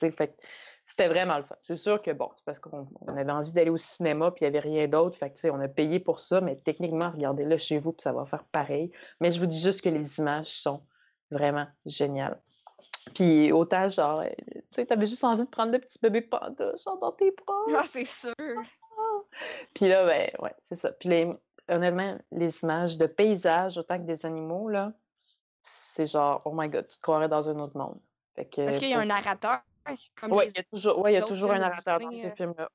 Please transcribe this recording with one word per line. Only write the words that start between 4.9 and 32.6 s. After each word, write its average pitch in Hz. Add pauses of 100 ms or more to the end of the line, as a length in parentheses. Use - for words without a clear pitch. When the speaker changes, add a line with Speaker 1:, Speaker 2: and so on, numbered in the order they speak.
Speaker 1:
fait 139
que, 139
tu -
sais, 160
on 139
a 139
payé 156
pour 165
ça, 185
mais 156
techniquement, 165
regardez-le 147
chez 151
vous 156
puis -
ça 131
va 131
faire 151
pareil. 147 (300)
Mais 170
je 170
vous 185
dis 160
juste 196
que 180
les 151
images 151
sont - (480)
vraiment 147 (180)
géniales. 143 (760)
Puis 151
autant, 185
genre, 156
euh, 165 (240)
tu -
sais, 240
t'avais 214
juste 233
envie 233
de -
prendre 226
le 254
petit -
bébé 226
panda, - (100)
genre, 381
dans -
tes 392
bras. 403 (120)
Speaker 2:
Ah, 294
c'est 247
sûr. -
Speaker 1:
Ah! 427 (540)
puis 196
là, 190
ben, -
ouais, - (140)
c'est 175
ça. -
Puis -
les, 170 (400)
honnêtement, 180 (120)
les 170
images 165
de 160
paysages, 180
autant 180
que 175
des 165
animaux, 160
là, 208 (720)
c'est -
genre, 143
oh 151
my 156
God, -
tu -
te -
croirais 156
dans 151
un 151
autre 143
monde. - (360)
Fait -
que, -
Speaker 2:
Est-ce 277
qu'il 269
y -
a 247
Speaker 1:
faut 226
Speaker 2:
un 214
narrateur, 208 (600)
comme 220
Speaker 1:
Ouais, 202
Speaker 2:
les 214
Speaker 1:
il 185
y 180
a 185
toujours, 196
ouais, 208
il -
y -
a 185
Speaker 2:
autres 214
Speaker 1:
toujours 196
un 202
Speaker 2:
films 190
Speaker 1:
narrateur 175
dans 233
Speaker 2:
Disney, 233
Speaker 1:
ces 170
Speaker 2:
euh ? -
Speaker 1:
films-là. 170